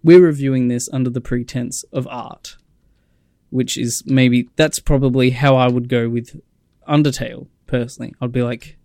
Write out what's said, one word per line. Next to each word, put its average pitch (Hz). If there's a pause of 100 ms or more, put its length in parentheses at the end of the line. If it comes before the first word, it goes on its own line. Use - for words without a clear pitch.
"We're 175
reviewing 139
this 120
under 127
the 123
pretense 123
of 127
art," - (920)
which 127
is 117
maybe, 127
that's 156
probably 131
how 131
I 127
would 123
go 120
with 120 (480)
Undertale, 147 (200)
personally. 123
I'd 123
be 123
like 120